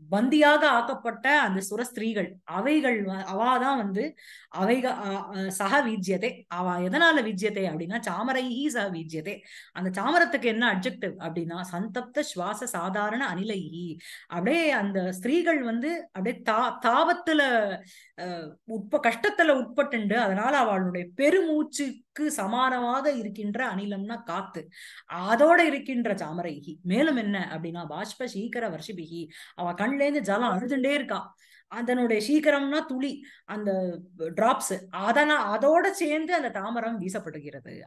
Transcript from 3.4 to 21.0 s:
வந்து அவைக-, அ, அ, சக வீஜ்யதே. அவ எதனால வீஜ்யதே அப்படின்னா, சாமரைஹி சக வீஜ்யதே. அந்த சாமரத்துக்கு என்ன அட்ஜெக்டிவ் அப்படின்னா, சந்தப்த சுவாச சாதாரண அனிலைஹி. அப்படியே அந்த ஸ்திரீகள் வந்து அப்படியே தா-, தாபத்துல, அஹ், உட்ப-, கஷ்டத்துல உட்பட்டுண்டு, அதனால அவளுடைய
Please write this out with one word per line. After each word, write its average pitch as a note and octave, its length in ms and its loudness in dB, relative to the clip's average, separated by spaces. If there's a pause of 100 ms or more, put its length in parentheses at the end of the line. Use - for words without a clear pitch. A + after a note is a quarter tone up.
வந்து G3+ 260 -2 (540)
அவைக-, A#3+ 400 2
அ, G3+ 120 -6 (180)
அ, F#3+ 220 -6
சக G3+ 320 2
வீஜ்யதே. G#3 680 -2
அவ F3+ 340 -2
எதனால D4 400 4
வீஜ்யதே G3+ 440 -2
அப்படின்னா, E3+ 360 -4
சாமரைஹி B3+ 640 -2
சக A3+ 220 -2
வீஜ்யதே. D#3+ 440 -8 (380)
அந்த F#3 180 -4
சாமரத்துக்கு C#4 540 2
என்ன A3+ 300 2
அட்ஜெக்டிவ் G3 460 -4
அப்படின்னா, E3+ 420 -6
சந்தப்த A3+ 640 -6
சுவாச G3+ 420 -6
சாதாரண G#3 680 -2
அனிலைஹி. F3+ 520 -6 (420)
அப்படியே C4+ 440 2
அந்த G3 400 0
ஸ்திரீகள் D4+ 520 2
வந்து C4+ 420 -2
அப்படியே F#3+ 360 -6
தா-, A3+ 400 2
தாபத்துல, D#4 600 4 (760)
அஹ், E3+ 320 -8 (180)
உட்ப-, A3+ 340 -2
கஷ்டத்துல E4 520 4
உட்பட்டுண்டு, A#3+ 600 0
அதனால A3+ 420 2
அவளுடைய F#3 580 2